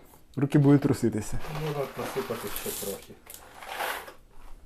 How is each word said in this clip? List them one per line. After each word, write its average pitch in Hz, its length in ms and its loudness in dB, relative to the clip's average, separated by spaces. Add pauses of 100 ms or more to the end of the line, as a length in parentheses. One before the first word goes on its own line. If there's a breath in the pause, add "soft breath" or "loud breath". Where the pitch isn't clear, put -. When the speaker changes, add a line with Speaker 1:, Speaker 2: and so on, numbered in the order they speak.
(360)
Speaker 1:
руки 147 240 2
будуть 143 220 8
труситися. 110 580 2 (280)
Speaker 2:
Можна 143 140 -4 (160)
насипати 117 500 -6 (140)
ще 104 240 -6
трохи. 95 280 -10 (1500)